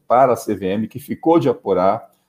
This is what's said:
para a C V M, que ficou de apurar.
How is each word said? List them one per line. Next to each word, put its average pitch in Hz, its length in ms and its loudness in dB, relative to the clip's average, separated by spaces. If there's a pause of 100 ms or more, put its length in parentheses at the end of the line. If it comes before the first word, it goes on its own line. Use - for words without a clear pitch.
para 123 280 4
a - 20 -6
C - 180 -6
V 95 120 -6
M, 107 200 -2
que 120 140 -14
ficou 160 400 0
de 135 80 0
apurar. 98 640 -2 (140)